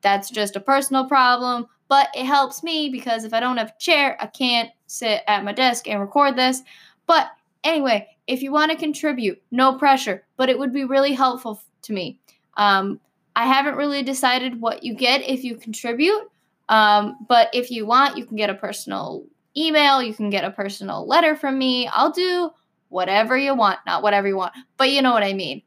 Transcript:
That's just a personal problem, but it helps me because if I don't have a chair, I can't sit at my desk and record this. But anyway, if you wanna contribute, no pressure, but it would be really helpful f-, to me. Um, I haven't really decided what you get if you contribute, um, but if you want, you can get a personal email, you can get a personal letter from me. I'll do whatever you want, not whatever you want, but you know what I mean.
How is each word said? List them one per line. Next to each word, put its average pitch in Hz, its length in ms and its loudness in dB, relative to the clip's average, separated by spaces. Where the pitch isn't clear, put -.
That's 196 300 0
just 208 240 -4
a 196 40 -6
personal 269 460 0
problem, 247 600 2
but 277 280 4
it 254 100 -6
helps 269 380 0
me 311 260 -4
because 226 360 -6
if 220 100 -10
I 226 40 2
don't 247 180 -2
have 220 200 -6
a - 20 -20
chair, 285 400 2
I - 60 -6
can't 240 460 -2
sit 220 400 -4
at 202 160 2
my 202 100 -6
desk 240 340 0
and 208 140 -4
record 269 340 2
this. 254 280 0
But 330 220 4
anyway, 277 460 0
if 254 160 -4
you 269 120 -6
wanna 311 240 2
contribute, 285 640 -4
no 262 220 4
pressure, 262 520 2
but 262 120 2
it 247 80 4
would 262 140 -2
be 277 140 -4
really 277 260 2
helpful 254 480 -2
f-, - 100 -20
to - 100 -12
me. 185 260 -6
Um, 202 460 2
I 233 120 0
haven't 277 280 2
really 285 260 -2
decided 254 600 -2
what 226 200 -4
you 247 120 -8
get 254 340 0
if 262 160 -4
you 240 120 -8
contribute, 254 760 -2
um, 208 480 4
but 233 260 6
if 247 160 -4
you 226 160 -6
want, 254 320 2
you 233 80 -12
can 214 120 -10
get 208 120 0
a 190 40 -4
personal - 720 -10
email, 294 440 2
you 226 120 -6
can 214 160 -4
get 202 160 -2
a 196 60 -4
personal 196 540 -8
letter 311 300 2
from 277 220 -4
me. 254 320 -2
I'll 294 220 2
do 359 400 -2
whatever 196 500 0
you 277 180 0
want, 208 300 2
not 175 180 -4
whatever 202 260 2
you 196 80 -2
want, 185 160 -6
but 262 120 2
you 277 120 2
know 254 100 4
what 220 120 2
I 196 100 -2
mean. 175 340 -8